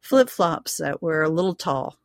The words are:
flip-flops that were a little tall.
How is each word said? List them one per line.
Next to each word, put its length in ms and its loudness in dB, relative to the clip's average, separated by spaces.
flip-flops 760 0
that 260 -6
were 200 0
a 80 2
little 240 0
tall. 500 -4